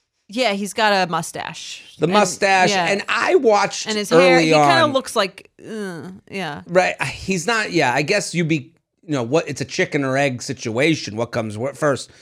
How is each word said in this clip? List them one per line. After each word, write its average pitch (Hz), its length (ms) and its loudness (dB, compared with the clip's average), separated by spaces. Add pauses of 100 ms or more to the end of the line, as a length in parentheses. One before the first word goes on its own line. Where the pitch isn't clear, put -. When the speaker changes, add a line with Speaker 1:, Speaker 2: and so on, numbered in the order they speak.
(280)
Speaker 1:
Yeah, 214 260 0
he's 202 200 -6
got 214 200 2
a 185 160 2
mustache. - 880 -8
Speaker 2:
The - 60 0
Speaker 1:
And, 175 80 2
Speaker 2:
mustache, 196 580 4
Speaker 1:
yeah. 185 160 0
Speaker 2:
and 202 200 -2
I 233 280 0
watched 214 520 2
Speaker 1:
And 214 100 -4
his 208 140 -4
Speaker 2:
early 170 120 6
Speaker 1:
hair, 170 180 6
he 160 80 2
kinda 151 340 6
Speaker 2:
on. - 100 2
Speaker 1:
looks 262 220 -2
like, 202 340 -4 (140)
uh, 185 460 -10 (200)
yeah. 180 380 -8
Speaker 2:
Right, 175 360 2
he's 185 440 -4
not, 220 240 0
yeah, 143 220 2
I 139 80 0
guess 185 340 -2
you'd 170 120 0
be, 147 260 -2 (320)
you 165 80 -6
know, 135 100 0
what, 139 240 0
it's 143 140 -8
a 131 40 -6
chicken 156 380 -2
or 131 140 0
egg 139 240 0
situation. 123 760 -2
What 117 100 -4
comes 110 300 -6
wor-, 131 160 -6
first, - 380 -2 (100)